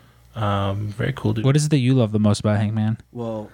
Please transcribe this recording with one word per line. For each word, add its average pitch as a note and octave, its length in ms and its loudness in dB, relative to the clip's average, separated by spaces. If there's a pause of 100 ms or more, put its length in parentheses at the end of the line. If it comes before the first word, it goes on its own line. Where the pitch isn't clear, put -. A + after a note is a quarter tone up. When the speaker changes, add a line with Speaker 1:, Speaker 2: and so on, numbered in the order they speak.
(340)
Speaker 1:
Um, G2+ 640 -2
very A#2+ 160 -2
cool A2 220 -2
dude. A2 100 -2
Speaker 2:
What C3+ 120 4
is D3+ 100 2
it D3+ 40 -4
that D#3 80 4
you B2+ 160 2
love A#2 180 4
the A2 60 2
most G#2 220 4
about G#2 180 2
Hangman? G#2+ 400 0 (140)
Speaker 3:
Well, A2+ 420 -8